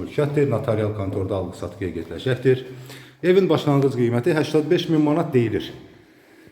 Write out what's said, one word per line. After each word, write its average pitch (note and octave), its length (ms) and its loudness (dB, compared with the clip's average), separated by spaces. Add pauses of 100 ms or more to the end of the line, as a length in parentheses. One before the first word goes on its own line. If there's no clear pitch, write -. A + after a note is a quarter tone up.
mülkiyyətdir. C#3+ 480 0
Notarial G#2+ 480 -2
kontorda G2 460 -4
alıq-satıq F2+ 400 -12
qeyd E2+ 200 -6
ediləcəkdir. B2+ 600 0 (580)
Evin F3+ 260 4
başlanğıc C#3 500 2
qiyməti A#2+ 340 2
həştad D3+ 380 0
beş E3+ 180 2
min D#3 120 4
manat D3+ 320 2
deyilir. A2 400 0 (800)